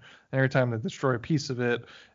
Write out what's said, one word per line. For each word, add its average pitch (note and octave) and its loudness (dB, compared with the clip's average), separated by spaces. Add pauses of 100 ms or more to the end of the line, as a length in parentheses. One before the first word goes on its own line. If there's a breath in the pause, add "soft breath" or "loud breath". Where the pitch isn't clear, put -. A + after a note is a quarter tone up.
(320 soft breath)
And C3+ -2
every C3 4
time B2+ 2
they A2+ -2
destroy B2+ -2
a A2 -4
piece C#3 -2
of B2 -6
it, A#2+ 0
it - -20 (280 soft breath)